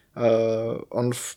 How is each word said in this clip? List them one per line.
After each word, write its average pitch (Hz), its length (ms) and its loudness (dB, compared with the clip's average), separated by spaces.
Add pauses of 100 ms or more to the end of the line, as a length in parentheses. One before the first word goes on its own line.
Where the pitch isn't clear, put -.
(180)
Eh, 113 640 2 (100)
on 123 240 0
v - 240 -10